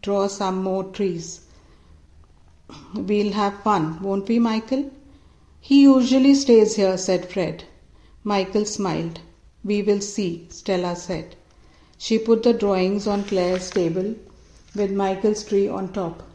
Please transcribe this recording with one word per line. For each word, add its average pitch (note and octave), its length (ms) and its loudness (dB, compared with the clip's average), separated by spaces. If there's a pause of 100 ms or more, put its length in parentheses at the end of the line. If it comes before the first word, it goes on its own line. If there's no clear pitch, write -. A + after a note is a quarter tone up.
draw G3+ 260 -2
some F#3+ 360 -4
more F#3+ 200 -2 (160)
trees. E3+ 420 -6 (1500)
We'll G#3 380 0
have G3+ 320 -2
fun, F#3 240 2 (120)
won't G3 320 -4
we, A#3 60 2
Michael?" A#3 460 -2 (760)
"He - 220 6
usually C4+ 520 6 (120)
stays G#3+ 360 6
here," F#3+ 160 2
said F#3 360 -2
Fred. E3 320 -4 (580)
Michael G3+ 420 -2
smiled. E3 540 -6 (520)
"We G#3 160 0
will G3+ 140 2
see," F3+ 480 -6
Stella F3+ 460 -4
said. F3 400 -10 (680)
She A3 140 0 (100)
put A3+ 160 4
the B3 180 4
drawings G3 540 0
on G3+ 160 -4
Claire's F#3 380 -2
table F#3 380 -2 (680)
with G3 260 -2
Michael's G3 480 -2
tree G3 180 2 (120)
on F#3+ 180 -8
top. E3+ 260 -8 (120)